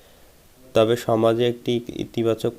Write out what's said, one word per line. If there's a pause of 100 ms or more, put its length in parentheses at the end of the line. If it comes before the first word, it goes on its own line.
(720)
তবে
সমাজে
একটি
ইতিবাচক